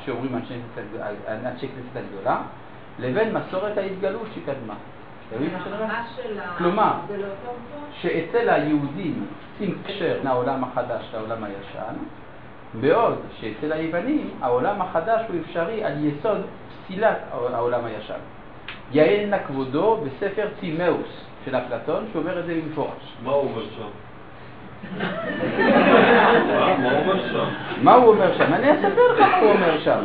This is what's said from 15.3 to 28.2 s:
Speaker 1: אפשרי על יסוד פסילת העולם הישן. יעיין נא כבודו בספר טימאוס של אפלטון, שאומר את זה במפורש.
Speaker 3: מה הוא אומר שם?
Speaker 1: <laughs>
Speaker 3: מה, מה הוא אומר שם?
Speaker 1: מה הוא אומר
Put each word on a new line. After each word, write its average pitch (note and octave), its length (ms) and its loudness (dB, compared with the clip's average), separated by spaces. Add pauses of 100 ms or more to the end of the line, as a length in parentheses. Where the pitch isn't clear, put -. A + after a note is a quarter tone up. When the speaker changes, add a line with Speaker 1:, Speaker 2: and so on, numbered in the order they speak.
Speaker 1:
אפשרי E3+ 440 -4
על D3+ 200 -2
יסוד F3+ 360 0 (440)
פסילת G3 320 2 (160)
העולם A#2+ 520 0
הישן. G#2+ 360 -8 (720)
יעיין G3+ 380 6
נא G3+ 60 4 (100)
כבודו D3 580 2
בספר G3+ 420 -4 (140)
טימאוס E3 680 -2 (180)
של C3 120 -2
אפלטון, C#3+ 560 -4
שאומר F3 280 -2
את E3+ 60 -6
זה E3+ 80 -4
במפורש. D3 680 -6
Speaker 3:
מה B2+ 60 -4
הוא C#3 200 2
אומר A2 120 -6
שם? G#2+ 260 -10 (920)
Speaker 1:
<laughs> - 180 -10
Speaker 3:
מה, - 1800 4
מה C#3 120 2
הוא C#3+ 100 4
אומר F#3 320 0
שם? - 120 0 (380)
Speaker 1:
מה F3+ 120 10
הוא B3 140 10
אומר G3 300 8